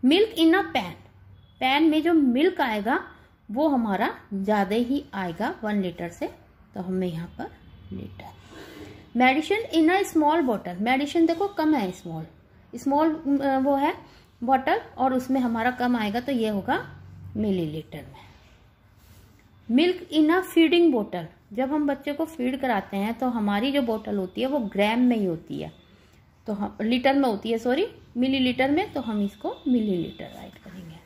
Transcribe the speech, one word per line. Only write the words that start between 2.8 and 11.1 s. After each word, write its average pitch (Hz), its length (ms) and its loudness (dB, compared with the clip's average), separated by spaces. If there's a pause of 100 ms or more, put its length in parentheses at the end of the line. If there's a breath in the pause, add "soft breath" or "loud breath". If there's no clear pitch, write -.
वो 277 200 0
हमारा 226 420 0 (240)
ज़्यादा 196 420 0
ही 247 280 0 (100)
आएगा 196 480 -4
one 208 200 -2
liter 175 280 -6
से, 285 160 -10 (480)
तो 208 60 -10
हमें 185 280 -4
यहाँ 170 200 -8 (100)
पर 440 120 -10 (420)
लीटर। - 400 -14 (840 loud breath)
Medicine 311 560 2
in 320 180 4
a 381 160 4
small 311 380 2
bottle, 190 380 -4
Medicine 285 440 2